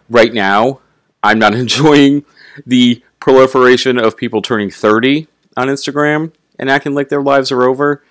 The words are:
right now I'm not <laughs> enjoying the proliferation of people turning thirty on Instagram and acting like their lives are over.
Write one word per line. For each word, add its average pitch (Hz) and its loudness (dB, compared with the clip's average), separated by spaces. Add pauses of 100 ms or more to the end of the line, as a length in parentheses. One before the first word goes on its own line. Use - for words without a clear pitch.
right 113 2
now 107 0 (420)
I'm 107 2
not 107 2
<laughs> 123 -4
enjoying 143 2 (400)
the 123 0 (160)
proliferation 131 2
of 110 -2
people 113 -6
turning 104 -6
thirty 127 0 (280)
on 127 -4
Instagram 147 -4 (260)
and 135 -4
acting 143 -2
like 143 -4
their 143 -4
lives 139 0
are 123 0
over. 139 -2